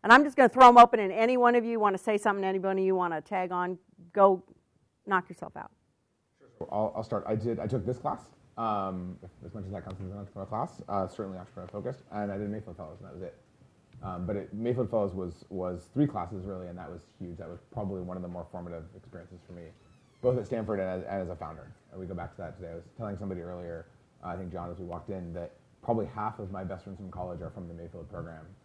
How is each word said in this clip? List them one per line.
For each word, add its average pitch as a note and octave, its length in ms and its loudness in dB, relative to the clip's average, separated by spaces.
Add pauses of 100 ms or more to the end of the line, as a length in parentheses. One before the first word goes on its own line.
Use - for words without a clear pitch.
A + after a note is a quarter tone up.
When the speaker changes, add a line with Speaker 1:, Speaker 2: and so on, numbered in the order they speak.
Speaker 1:
And G#3+ 100 8
I'm C4+ 100 12
just C#4+ 140 0
gonna B3+ 140 8
throw B3+ 180 12
'em A#3+ 80 12
open, A#3+ 240 12
and F#3+ 120 0
any A3+ 260 4
one A#3+ 160 6
of A#3+ 100 4
you A#3 160 -2
wanna G3+ 160 4
say G#3 220 0
something, G3+ 260 2
any F#3+ 140 0
one F#3+ 200 0
of F#3+ 60 2
you F#3+ 100 2
wanna E3+ 280 -2
tag F#3 300 -4
on, F3+ 260 -4 (340)
go F#3+ 300 8 (640)
knock F#3+ 220 0
yourself - 280 -16
out. - 140 -14 (680)
Speaker 2:
Sure, - 100 -20 (100)
sure. - 120 -10
I'll, G#2+ 260 0
I'll A2 80 -4
start. G#2 220 -4
I G#2+ 100 0
did, A2 220 -2
I F#2 80 -6
took G#2+ 200 -2
this A#2+ 100 -2
class, - 320 -6 (300)
um, F#2+ 580 -4 (300)
as F2+ 80 -14
much G#2 100 -10
as F#2+ 80 -10
that F#2 120 -10
counts G2 180 -12
as F#2 80 -10
an G2+ 80 -12
entrepreneurial G2+ 300 -12
class, A#2 420 -6
uh, G2 160 0
certainly F#2+ 320 -10
entrepreneurial F2+ 320 -16
focused, A#2+ 320 -10 (100)
and G#2 180 -4
I G2 60 -6
did G#2 140 -6
Mayfield G2+ 260 -10
Fellows, D#2+ 220 -16
and F#2+ 100 -18
that D#2 60 -18
was F2+ 80 -12
it. F2 160 -14 (640)
Um, F2+ 240 -8
but G2+ 100 -4
it, - 160 -8
Mayfield A2+ 380 -2
Fellows G2+ 240 0
was, F#2 340 -10
was F2+ 460 -8
three D3 120 2
classes, F#2 380 -8
really, F#2 220 -10
and F2 100 -14
that E2 140 -14
was F2 100 -14 (180)
huge. F2 200 -12
That E2 100 -14
was E2+ 120 -14 (120)
probably G2 300 -6
one F2+ 160 -10
of F2+ 40 -10
the F2+ 60 -10
more F2 240 -10
formative F2 320 -12 (100)
experiences F2+ 520 -20
for F2 80 -20
me, F2 80 -16 (580)
both B2+ 160 2
at G#2+ 100 -4
Stanford A2 340 -2
and F#2+ 100 -2
as, F#2 180 -4
and G2 140 -4
as E2+ 80 -8
a F2 60 -10
founder. D#2 360 -14 (180)
And F#2 80 -16
we F#2 80 -10
go F2+ 60 -10
back F2 200 -10
to - 100 -14
that F2 140 -12
today. F2 160 -14
I - 20 -12
was E2+ 100 -14 (140)
telling G#2 180 -6
somebody F#2+ 240 -8
earlier, E2+ 460 -12 (360)
uh, F2 60 -10
I F2 80 -8
think F2+ 160 -10
John, F2 180 -10
as E2+ 80 -12
we F#2 60 -12
walked E2+ 240 -10
in, F2+ 240 -10
that E2+ 200 -10 (300)
probably A2+ 240 0
half G#2+ 320 -8
of G2 120 -10
my F#2+ 140 -10
best F#2 200 -10
friends G2 140 -14
from F#2+ 120 -14
college F2+ 300 -10
are E2 100 -10
from F2+ 160 -14
the E2+ 60 -14
Mayfield E2+ 380 -16
program E2 340 -12 (200)